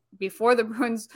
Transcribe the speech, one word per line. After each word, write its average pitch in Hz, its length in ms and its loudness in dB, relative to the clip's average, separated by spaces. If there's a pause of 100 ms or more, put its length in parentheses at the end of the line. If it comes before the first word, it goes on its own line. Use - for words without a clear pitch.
(180)
before 220 360 2
the 233 100 2
<laughs> - 0 -
Bruins 226 520 -4